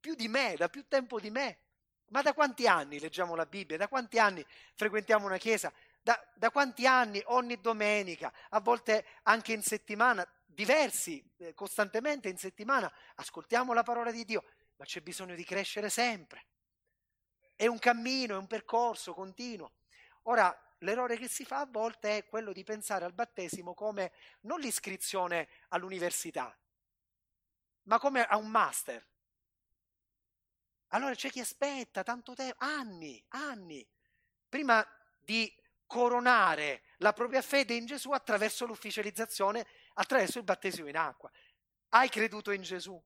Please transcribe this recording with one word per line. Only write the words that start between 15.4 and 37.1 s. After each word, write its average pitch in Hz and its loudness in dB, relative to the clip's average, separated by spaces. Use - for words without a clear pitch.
crescere 196 -4
sempre. 220 -4
È 214 0
un 240 2
cammino, 240 0
è 190 -4
un 196 -10
percorso 226 -2
continuo. 190 -12
Ora, 220 6
l'errore 233 -2
che 233 -10
si - -8
fa 269 -6
a 294 -4
volte 220 -2
è 208 -6
quello 214 -8
di 185 -12
pensare 208 -4
al 180 -6
battesimo 180 -8
come 202 -4
non 294 -6
l'iscrizione 190 -4
all'università, 175 -4
ma 220 4
come 262 2
a 208 2
un 214 -2
master. 151 0
Allora 254 0
c'è 269 -6
chi 254 -8
aspetta 262 -6
tanto 247 -8
tempo, 254 -8
anni, 185 -8
anni, 202 -10
prima 240 4
di 220 -2
coronare 233 4
la 208 6